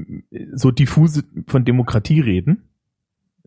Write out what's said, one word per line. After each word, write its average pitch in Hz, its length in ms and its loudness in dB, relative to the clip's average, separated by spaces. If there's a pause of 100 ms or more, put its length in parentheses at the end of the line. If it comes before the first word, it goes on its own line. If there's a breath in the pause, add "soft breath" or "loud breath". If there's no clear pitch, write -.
(540)
so 131 160 2
diffuse 151 520 2 (240)
von 127 180 0
Demokratie 123 560 0
reden. 113 480 -2 (800)